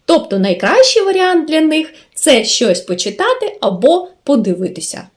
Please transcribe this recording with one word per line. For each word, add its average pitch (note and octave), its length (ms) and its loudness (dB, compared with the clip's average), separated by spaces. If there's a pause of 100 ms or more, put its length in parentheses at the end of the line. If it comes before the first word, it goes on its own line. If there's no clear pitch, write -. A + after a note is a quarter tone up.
Тобто C#4+ 340 0
найкращий G#3 640 2
варіант F#4 460 0
для D#4 120 2
них — D#4 340 0 (200)
це A#3 300 2
щось G3+ 360 0
почитати F4+ 800 -4
або C#4 480 2 (160)
подивитися. F#3 840 -2 (100)